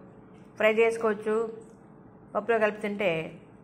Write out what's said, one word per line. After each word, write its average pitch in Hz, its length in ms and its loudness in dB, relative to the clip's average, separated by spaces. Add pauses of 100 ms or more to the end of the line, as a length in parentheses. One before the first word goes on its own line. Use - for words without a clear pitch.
(600)
ఫ్రై 214 120 4 (100)
చేసుకోవచ్చు, 220 540 0 (1000)
పప్పులో 220 300 0
కలిపి 214 200 -2
తింటే 202 260 -2 (520)